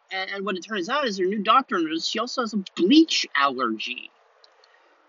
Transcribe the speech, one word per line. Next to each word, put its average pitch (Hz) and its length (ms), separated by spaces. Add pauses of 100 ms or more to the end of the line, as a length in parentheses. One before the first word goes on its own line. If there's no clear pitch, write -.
(120)
and, 190 200
and 196 140
what 196 120
it 175 80
turns 202 240
out 285 180
is 196 120
her 185 60
new 202 160
doctor 220 380
noticed 160 320
she 220 80
also 247 220
has 220 120
a 202 100 (120)
bleach 294 580
allergy. 123 800 (960)